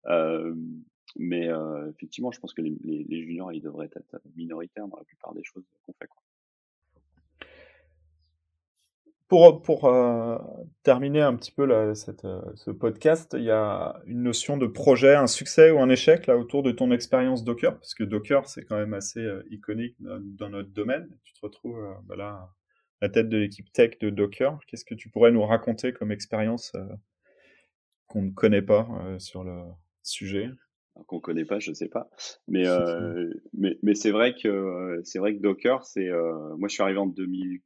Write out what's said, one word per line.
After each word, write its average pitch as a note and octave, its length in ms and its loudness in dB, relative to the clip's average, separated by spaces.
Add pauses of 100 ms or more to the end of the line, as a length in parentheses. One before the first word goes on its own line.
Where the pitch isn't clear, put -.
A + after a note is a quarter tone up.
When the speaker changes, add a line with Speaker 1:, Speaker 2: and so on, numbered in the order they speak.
Speaker 1:
Euh, E2 500 -2 (600)
mais, E2+ 320 -4
euh, D#2 400 -6
effectivement, G2 420 -12
je A#2+ 80 -18
pense - 140 -16
que - 80 -10
les, D#2 220 -6
les, D2+ 200 -8
les D#2 180 -10
juniors, E2+ 300 -10
ils D#2+ 100 -10
devraient D2+ 320 -12
être - 280 -20 (140)
minoritaires E2 520 -12
dans F#2 100 -16
la - 60 -20
plupart - 300 -20
des - 100 -14
choses - 220 -20 (200)
qu'on - 80 -20
fait, - 140 -20
quoi. - 140 -20 (3000)
Speaker 2:
Pour, E3 340 12
pour, D3 240 0
euh, A#2+ 520 4 (460)
terminer C#3 380 4
un C#3+ 160 4
petit - 160 -14
peu C#3 120 0
là, A2 300 2
cette, G#2 300 -16
euh, F#2 160 -8 (140)
ce - 140 -12
podcast, D3+ 680 0
il A#2+ 80 -4
y A2+ 40 0
a G#2 560 -2
une A#2+ 180 -6
notion B2 340 -2
de B2+ 100 0
projet, C3 480 6
un C#3 120 4
succès - 440 6
ou D3+ 80 2
un B2+ 80 4
échec D#3 400 4
là, B2 100 4
autour B2 260 -2
de C3 100 0
ton B2 180 0
expérience B2+ 540 0
Docker, A#2+ 300 -2
parce - 180 -20
que - 100 -6
Docker, G#2+ 460 -2
c'est - 160 -16
quand G#2+ 100 -6
même G#2 180 -4
assez, G2+ 280 -10
euh, G#2 280 -8
iconique A2 520 -8
dans, G2 200 -12
dans G2+ 280 -14
notre G2 220 -12
domaine. C3 360 -6 (160)
Tu - 80 -20
te - 80 -20
retrouves, A#2 400 -14
euh, G2+ 140 -12 (100)
bah F#2+ 140 -14
là, G2+ 120 -10 (680)
à - 60 -2
la - 40 -2
tête A2+ 200 2
de A2 80 0
l'équipe G2+ 340 -4
tech A#2 280 0
de G#2+ 100 -2
Docker. G2+ 580 -2
Qu'est-ce - 160 -16
que - 120 -14
tu A2 140 -20
pourrais A#2 220 6
nous A2+ 140 4
raconter A2+ 480 0
comme G#2+ 180 -6
expérience, A2 640 -4
euh, F#2+ 80 -10 (1200)
qu'on G#2 160 -4
ne F#2+ 80 -4
connaît G2+ 300 2
pas, G#2+ 280 2 (160)
euh, F#2 120 -10
sur F#2 280 -14
le F2+ 160 -12 (420)
sujet ? G2+ 460 -6 (440)
Speaker 1:
Alors - 140 -20
qu'on E2+ 140 -10
connaît E2 240 -4
pas, G2+ 140 -4
je - 120 -10
sais - 160 -8
pas. - 220 -10 (400)
Mais, F#2 180 2
Speaker 2:
<laughs> - 0 -
Speaker 1:
euh, E2+ 640 -2 (200)
mais, F#2+ 280 -2
mais G#2 140 4
c'est G#2 160 0
vrai A#2 240 2
que, A2+ 140 -2
euh, F#2 560 -4
c'est - 140 -10
vrai G#2 180 -2
que G2 40 -10
Docker, A2 440 0
c'est, F#2+ 240 -6
euh, D#2+ 480 -4
moi, F#2+ 100 -4
je G2+ 60 -8
suis G#2 100 -2
arrivé G2 160 0
en G2 80 -2
deux F#2 200 -6
mille F#2 380 -8